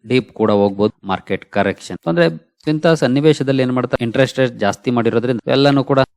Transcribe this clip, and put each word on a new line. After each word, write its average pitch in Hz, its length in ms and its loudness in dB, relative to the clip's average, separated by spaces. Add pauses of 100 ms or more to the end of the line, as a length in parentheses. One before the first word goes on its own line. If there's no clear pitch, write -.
ಡೀಪ್ 123 280 -2
ಕೂಡ 110 160 0
ಹೋಗ್ಬೋದು 101 560 0
ಮಾರ್ಕೆಟ್ 95 380 -6
ಕರೆಕ್ಷನ್. 95 600 -4
ಅಂದ್ರೆ 170 460 -2 (160)
ಇಂಥ 156 180 -2
ಸನ್ನಿವೇಶದಲ್ಲಿ 143 760 2
ಏನ್ 127 100 -2
ಮಾಡ್ತಾರೆ, 127 320 -2
ಇಂಟ್ರೆಸ್ಟ್ 127 340 0
ರೇಟ್ 120 200 -2
ಜಾಸ್ತಿ 107 320 -2
ಮಾಡಿರೋದ್ರಿಂದ 117 560 0
ಎಲ್ಲನೂ 139 380 2
ಕೂಡ 135 140 0 (180)